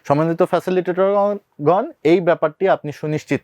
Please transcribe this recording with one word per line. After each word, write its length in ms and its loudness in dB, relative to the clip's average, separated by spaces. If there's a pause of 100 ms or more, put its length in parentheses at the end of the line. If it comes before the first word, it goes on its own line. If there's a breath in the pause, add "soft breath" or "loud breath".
সম্মানিত 380 0
ফ্যাসিলিটেটরগণ, 1500 0 (100)
এই 180 4
ব্যাপারটি 480 -2
আপনি 240 -2
সুনিশ্চিত 520 -6